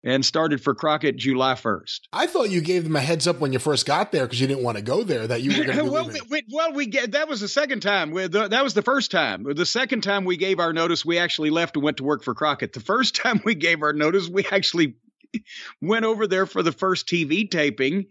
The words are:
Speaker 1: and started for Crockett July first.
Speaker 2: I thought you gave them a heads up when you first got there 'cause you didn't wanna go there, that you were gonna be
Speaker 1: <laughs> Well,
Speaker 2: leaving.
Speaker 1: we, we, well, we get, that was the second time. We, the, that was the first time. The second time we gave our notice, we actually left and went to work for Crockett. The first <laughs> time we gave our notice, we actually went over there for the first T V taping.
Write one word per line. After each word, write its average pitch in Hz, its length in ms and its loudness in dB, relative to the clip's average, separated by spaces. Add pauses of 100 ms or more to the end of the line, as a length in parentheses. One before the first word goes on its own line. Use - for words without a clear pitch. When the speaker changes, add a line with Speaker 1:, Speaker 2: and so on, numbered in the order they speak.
Speaker 1:
and 127 200 0
started 160 380 0
for 139 140 0
Crockett 151 400 0
July 131 400 0
first. - 560 -4
Speaker 2:
I 302 160 0
thought 247 220 0
you 175 100 2
gave 170 240 0
them 156 100 -2
a 143 60 2
heads 151 260 0
up 170 140 0
when 139 120 0
you 127 60 0
first 143 260 0
got 160 280 0
there 135 160 0
'cause 120 100 -6
you 135 80 2
didn't 135 160 -2
wanna 110 200 -2
go 139 200 0
there, 127 240 -2
that 117 160 -2
you 139 160 2
were 311 60 0
gonna 294 180 0
be - 60 0
Speaker 1:
<laughs> - 20 0
Well, 320 140 0
Speaker 2:
leaving. 302 260 -8
Speaker 1:
we, 294 160 -2
we, 214 80 -14
well, 320 180 0
we 277 140 -2
get, 240 260 -2
that 302 160 0
was 247 120 -4
the 202 80 -6
second 277 320 0
time. 185 320 0
We, 185 160 -2
the, 208 180 2
that 226 160 2
was 233 120 0
the 208 80 2
first 269 280 0
time. 113 320 0
The 147 240 0
second 247 360 -2
time 202 220 0
we 180 120 0
gave 185 240 0
our 165 120 0
notice, 165 320 0
we 170 140 0
actually 165 320 0
left 165 240 0
and 143 80 0
went 147 140 0
to 135 80 -8
work 147 180 0
for 120 120 -4
Crockett. 139 400 -2
The 120 60 -10
first 220 360 0
<laughs> - 60 -2
time 233 220 2
we 214 120 2
gave 160 260 0
our 151 100 2
notice, 165 360 2
we 190 180 -2
actually 170 480 2 (880)
went 220 220 2
over 220 240 0
there 190 180 2
for 185 160 -2
the 160 100 2
first 185 360 0
T 175 160 2
V 185 240 0
taping. 147 640 0